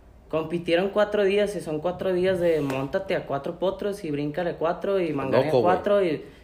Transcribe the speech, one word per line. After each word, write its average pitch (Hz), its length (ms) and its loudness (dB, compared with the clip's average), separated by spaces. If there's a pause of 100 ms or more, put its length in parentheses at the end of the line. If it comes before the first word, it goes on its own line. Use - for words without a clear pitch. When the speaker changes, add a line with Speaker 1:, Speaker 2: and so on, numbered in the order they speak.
(280)
Speaker 1:
compitieron 170 600 0
cuatro 208 340 2
días 202 320 2
y 165 60 -6
son 156 180 -4
cuatro 180 320 -2
días 185 300 2
de 165 180 4
móntate 143 560 -2
a 143 100 -4
cuatro 139 320 -6
potros 196 460 -2
y 156 80 -4
bríncale 147 440 -2
cuatro 175 440 0
y 165 140 0
mangane 135 300 2
a - 20 -2
Speaker 2:
Loco, 156 160 4
güey. 175 140 4
Speaker 1:
cuatro 202 280 2
y, 156 220 -2 (180)